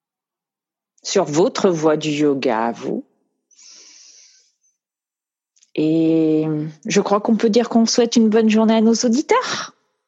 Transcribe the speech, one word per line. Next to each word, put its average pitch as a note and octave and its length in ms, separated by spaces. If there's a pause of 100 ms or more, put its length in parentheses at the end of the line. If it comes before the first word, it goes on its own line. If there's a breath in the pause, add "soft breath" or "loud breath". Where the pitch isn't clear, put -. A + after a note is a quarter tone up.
(1040)
sur F#3+ 220
votre F#3 440
voie D#3 280
du D#3 120
yoga C3+ 580
à A#2 40
vous. C#3 340 (2750 loud breath)
Et D#3 680 (400)
je G3 160
crois - 180
qu'on A3 160
peut A3+ 140
dire A3+ 200
qu'on A3+ 160
souhaite A#3 300
une A3 140
bonne A3 200
journée A3 260
à A3+ 60
nos A3+ 120
auditeurs. B3+ 840 (320)